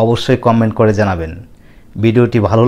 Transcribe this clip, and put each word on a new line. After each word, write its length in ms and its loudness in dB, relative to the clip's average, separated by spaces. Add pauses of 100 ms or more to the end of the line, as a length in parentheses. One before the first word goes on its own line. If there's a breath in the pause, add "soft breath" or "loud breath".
অবশ্যই 440 0
কমেন্ট 280 2
করে 260 2
জানাবেন। 320 -4 (720 soft breath)
ভিডিওটি 360 2 (100)
ভালো 200 2